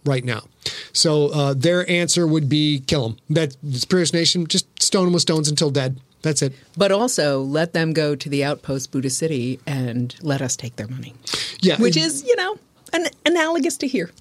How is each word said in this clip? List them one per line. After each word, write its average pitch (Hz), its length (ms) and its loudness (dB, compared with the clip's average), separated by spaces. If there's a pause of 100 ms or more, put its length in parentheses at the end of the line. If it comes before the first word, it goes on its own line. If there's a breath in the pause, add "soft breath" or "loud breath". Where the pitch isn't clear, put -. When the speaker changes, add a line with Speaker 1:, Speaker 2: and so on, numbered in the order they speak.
Speaker 1:
right 131 180 2
now. 123 220 -4 (480 loud breath)
So, 151 340 4
uh, 143 260 0
their 175 380 2
answer 175 340 2
would 156 240 2
be 151 380 2
kill 143 180 2
'em. 113 120 -6 (120)
That, 156 320 0
this 131 240 -4
Purist 175 280 2
Nation, 170 340 0
just 190 180 -2 (160)
stone 190 260 2
'em 175 60 4
with 170 100 4
stones 160 260 2
until 151 200 0
dead. 135 300 -2 (220)
That's 156 200 -2
it. 135 120 0 (240 loud breath)
Speaker 2:
But 196 140 2
also 180 500 2
let 151 320 -2
them 165 200 0
go 147 220 2
to 139 140 -8
the 139 140 0
outpost 139 480 -4
Buddha 135 180 -2
City 127 580 -2
and 123 540 -4
let 143 200 -2
us 127 160 -4
take 120 200 -12
their 107 100 -8
money. 127 260 -12 (480 loud breath)
Speaker 1:
Yeah. 180 160 4
Speaker 2:
Which 233 200 4
is, 311 280 -2
you 480 120 2
know, 381 200 -4 (360)
an-, 339 140 -2 (180)
analogous 330 520 2
to 285 100 -4
here. 190 220 -4 (120)